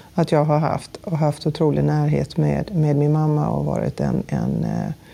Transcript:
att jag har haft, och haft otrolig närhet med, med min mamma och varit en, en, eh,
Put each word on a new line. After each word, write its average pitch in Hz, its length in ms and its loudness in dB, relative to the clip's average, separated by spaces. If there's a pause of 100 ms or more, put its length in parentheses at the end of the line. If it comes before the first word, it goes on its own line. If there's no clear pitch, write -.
(160)
att 165 160 2
jag 151 140 4
har 151 140 4
haft, - 440 -4
och 170 140 -4
haft 147 300 0
otrolig 147 360 0
närhet 147 540 0
med, 147 380 0
med 151 200 2
min 147 160 2
mamma 151 380 0
och 147 160 -2
varit - 340 -4
en, - 280 -2
en, - 360 -2
eh, 55 280 -4 (220)